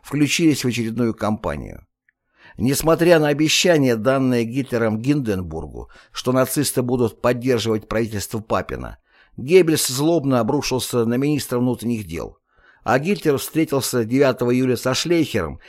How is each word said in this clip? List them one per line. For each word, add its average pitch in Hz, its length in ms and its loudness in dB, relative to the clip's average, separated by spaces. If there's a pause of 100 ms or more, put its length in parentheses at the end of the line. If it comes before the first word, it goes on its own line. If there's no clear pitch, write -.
включились 147 640 0
в 127 40 0
очередную 117 460 -2
кампанию. 73 680 -6 (720)
Несмотря 160 640 4
на 151 100 2
обещание, 147 680 2
данное 127 480 2
Гитлером 117 560 -2
Гинденбургу, 92 920 -4 (220)
что - 180 -4
нацисты 131 520 0
будут 123 380 -2
поддерживать 117 680 0
правительство 110 500 -4
Папина, 67 600 -6 (380)
Геббельс 160 520 4
злобно 139 500 0
обрушился 123 640 0
на 117 100 0
министра 139 440 -2
внутренних 120 480 -2
дел. 65 320 -10 (460)
А - 160 2
Гитлер 156 360 0
встретился 135 680 -2
девятого 123 500 2
июля 127 220 2
со 127 180 -2
Шлейхером 123 640 -2 (100)